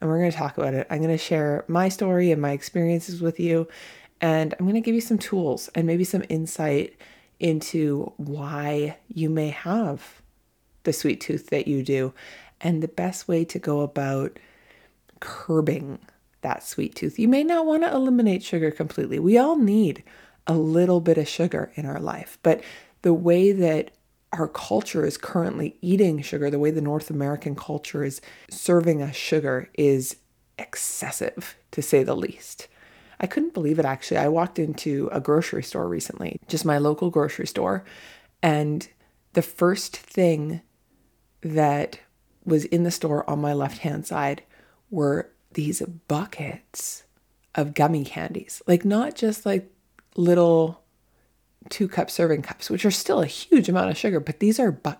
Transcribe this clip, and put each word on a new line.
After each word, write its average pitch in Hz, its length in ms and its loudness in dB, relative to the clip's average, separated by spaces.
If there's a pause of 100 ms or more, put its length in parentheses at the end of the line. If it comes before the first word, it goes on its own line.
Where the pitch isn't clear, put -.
and 160 100 -2
we're 160 80 0
gonna 175 140 2
talk 147 260 -6
about 135 160 -2
it. 131 160 -4
I'm 151 100 -4
gonna 160 160 0
share 151 520 -2
my 175 200 2
story 180 420 2
and 151 120 2
my 143 80 0
experiences 170 720 -2
with 165 160 -2
you, 165 300 0 (520)
and 160 380 0
I'm 180 80 0
gonna 214 140 2
give 226 140 0
you 233 60 2
some 226 180 0
tools 170 560 -2
and 165 120 0
maybe 175 180 2
some 185 240 -2
insight 160 680 -2 (420)
into 156 800 0
why 147 840 -4 (100)
you 160 220 -2
may 156 200 0
have 175 680 -4 (600)
the 151 100 2
sweet - 280 0
tooth - 300 -6
that 147 180 0
you 139 140 0
do 131 300 0 (480)
and 165 220 0
the 160 60 -2
best 180 400 -6
way 165 160 2
to 170 140 -6
go 147 220 0
about 139 580 -2 (840)
curbing 156 760 -2 (420)
that - 220 -4
sweet - 320 -6
tooth. - 240 -4
You 226 100 4
may 269 160 6
not 330 220 2
wanna 320 280 2
eliminate 240 480 2
sugar 160 280 0
completely. 151 480 -4
We 196 200 6
all 302 180 4
need 208 460 4 (440)
a 165 80 2
little 165 460 4
bit 165 180 4
of 151 100 0
sugar - 460 -2
in 151 120 -8
our 143 140 -8
life, - 420 -10
but 160 200 4 (400)
the 170 120 6
way 175 380 6
that 165 380 0 (420)
our 160 160 -2
culture 190 580 -4
is - 100 -4
currently - 640 -4
eating 180 400 2
sugar, 143 300 -4
the 143 80 -2
way 147 120 2
the 160 120 -2
North 151 260 -4
American 143 460 -4
culture 147 500 -8
is 139 160 -8 (300)
serving 170 500 2
us 135 160 -6
sugar 139 580 -2
is 139 420 2 (420)
excessive, - 960 -8 (140)
to - 100 -6
say 139 220 4
the - 140 -2
least. - 520 -10 (500)
I 185 80 -4
couldn't 311 280 -2
believe 156 240 0
it, 147 80 2
actually. 135 320 -4
I 143 100 2
walked 165 300 0
into 151 520 -4
a - 100 -4
grocery 147 420 0
store - 260 -6
recently, - 500 -6 (100)
just 165 180 -2
my 147 100 4
local 151 320 2
grocery 151 380 -2
store, 190 380 -2 (580)
and 151 440 0 (460)
the 170 100 2
first - 540 0
thing 165 640 0 (800)
that 151 600 0 (440)
was 156 220 2
in 170 160 2
the 170 80 2
store 151 400 -2
on 147 100 -2
my 147 140 0
left-hand 147 520 -4
side 143 360 -2 (480)
were 147 400 0 (220)
these 151 280 -4 (280)
buckets - 960 -8 (500)
of 147 200 -2
gummy 151 300 2
candies. - 600 -10
Like, 175 180 4
not 220 300 0
just, 214 320 -2
like, 190 260 -2 (440)
little 170 680 4 (840)
two-cup - 400 -2
serving 156 340 2
cups, - 280 -12
which 180 140 0
are 202 80 4
still - 280 0
a 156 60 2
huge - 420 2
amount 185 220 2
of - 60 -2
sugar, 185 240 0
but - 180 -6
these 214 220 4
are 226 100 4
bu-, 143 300 -4